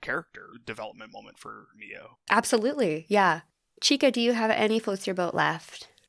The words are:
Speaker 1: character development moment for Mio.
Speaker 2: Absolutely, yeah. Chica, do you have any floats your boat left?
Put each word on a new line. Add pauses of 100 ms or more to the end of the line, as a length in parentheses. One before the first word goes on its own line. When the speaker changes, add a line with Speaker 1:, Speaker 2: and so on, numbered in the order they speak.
Speaker 1:
character (180)
development
moment
for (100)
Mio. (120)
Speaker 2:
Absolutely,
yeah. (400)
Chica,
do
you
have
any
floats
your
boat
left? (200)